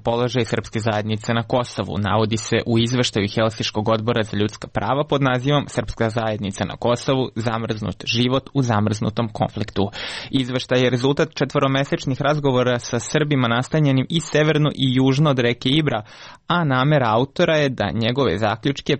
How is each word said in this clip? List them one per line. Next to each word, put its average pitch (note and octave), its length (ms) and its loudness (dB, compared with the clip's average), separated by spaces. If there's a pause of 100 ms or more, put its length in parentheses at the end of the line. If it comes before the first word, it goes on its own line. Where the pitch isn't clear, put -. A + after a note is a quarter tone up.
položaj A#2+ 400 0
srpske A2+ 360 -4
zajednice G#2+ 520 -2
na A#2 100 0
Kosovu, A2 560 -4
navodi G#2+ 380 0
se A2+ 200 -2 (100)
u A2+ 120 2
izveštaju A#2 560 0
Helsinškog A2 540 -2
odbora A2 340 2
za A2 140 -6
ljudska G#2 320 -2
prava B2+ 400 -2
pod C#3+ 140 0
nazivom C3+ 460 2
Srpska A2+ 420 -2
zajednica G#2+ 540 -4
na - 120 -6
Kosovu – B2 480 0 (100)
zamrznut A2+ 720 -4
život B2 480 0
u C#3 80 2
zamrznutom G#2+ 680 0
konfliktu. - 520 -2 (460)
Izveštaj B2+ 520 0
je B2 80 4
rezultat C3+ 440 2
četvoromesečnih C#3 840 0
razgovora C3+ 580 2
sa A#2+ 200 -4
Srbima C#3+ 500 0
nastanjenim C3 600 2
i E3 120 -2
severno D3+ 540 2
i C3+ 120 0 (120)
južno C3+ 320 4
od B2+ 80 0
reke A#2+ 300 0
Ibra, C3+ 340 0 (440)
a F3 180 0
namera C3 440 4
autora D3 480 2
je D3 120 2
da G2+ 260 -2
njegove A2+ 440 0
zaključke A2+ 600 -2